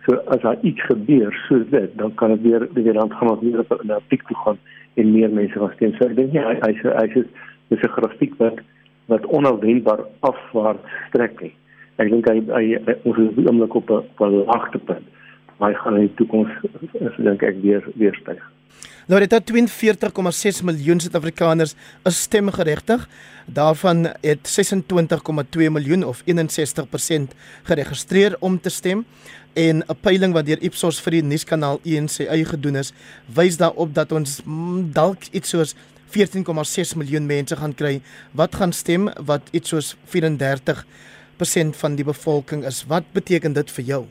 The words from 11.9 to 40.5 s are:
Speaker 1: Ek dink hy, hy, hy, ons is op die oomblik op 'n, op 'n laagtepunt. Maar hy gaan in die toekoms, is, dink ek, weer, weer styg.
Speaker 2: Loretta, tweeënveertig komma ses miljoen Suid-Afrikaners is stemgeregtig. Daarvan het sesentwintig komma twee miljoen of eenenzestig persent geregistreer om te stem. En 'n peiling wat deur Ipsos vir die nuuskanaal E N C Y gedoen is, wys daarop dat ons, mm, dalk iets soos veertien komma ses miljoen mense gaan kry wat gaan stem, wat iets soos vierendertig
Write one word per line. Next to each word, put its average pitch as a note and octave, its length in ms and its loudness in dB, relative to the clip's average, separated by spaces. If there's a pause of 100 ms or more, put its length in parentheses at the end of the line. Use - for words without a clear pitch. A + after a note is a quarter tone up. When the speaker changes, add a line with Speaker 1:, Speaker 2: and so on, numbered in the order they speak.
Speaker 1:
Ek G#2+ 120 2
dink A#2 180 2
hy, A2 200 4
hy, A2+ 380 0
hy, B2 80 2 (100)
ons A#2 140 0
is A2 100 4
op A2 80 -2
die B2 100 4
oomblik A2+ 280 2
op A2+ 160 0
'n, A2 40 4
op - 260 -4
'n G2+ 260 4
laagtepunt. - 600 -4 (520)
Maar G2+ 140 0
hy G#2 60 -4
gaan A2+ 180 -2
in G#2 40 4
die G2+ 140 2
toekoms, A2 360 0 (420)
is, G3 240 -6
dink G#2 260 0
ek, G2+ 200 0
weer, G2+ 220 2 (100)
weer G#2 200 2
styg. - 280 -12 (680)
Speaker 2:
Loretta, G3+ 320 4
tweeënveertig A3 720 2
komma F#3 180 0
ses - 320 -2
miljoen E3 380 2
Suid-Afrikaners E3 720 0 (300)
is F3 180 0
stemgeregtig. G3+ 840 0 (380)
Daarvan E3 600 2 (160)
het D3+ 240 0
sesentwintig F3+ 760 0
komma D3+ 280 -2
twee D#3+ 200 2
miljoen D#3 340 0
of B2+ 220 -8
eenenzestig D#3+ 640 -2
persent D3+ 460 -4 (300)
geregistreer F3+ 760 0
om F#3 200 0
te F#3 100 -4
stem. G3 340 -4 (500)
En D#3+ 340 2
'n D#3+ 140 -4
peiling F#3+ 300 2
wat D#3 140 0
deur D3+ 160 -2
Ipsos F3 380 -2
vir - 100 -2
die E3 120 2
nuuskanaal D3 640 -2
E D#3+ 120 -2
N D3+ 100 -2
C - 140 -6
Y D#3+ 240 0
gedoen D3 320 -4
is, C3+ 160 -6 (420)
wys E3+ 220 2
daarop E3 380 0
dat D#3 180 -2
ons, D3 320 -4
mm, E3+ 480 -6
dalk E3 260 2 (140)
iets - 160 -6
soos D#3+ 260 -2 (360)
veertien F#3+ 340 0
komma D#3 180 -4
ses D#3+ 320 -6
miljoen D3+ 320 -4
mense C#3+ 300 -4
gaan D3 180 -8
kry C#3 260 -4 (320)
wat D#3+ 220 -2
gaan F3 180 -2
stem, F3+ 360 -2 (180)
wat C#3+ 160 -2 (100)
iets E3 160 -4
soos D#3 360 -6
vierendertig C#3 840 -2 (520)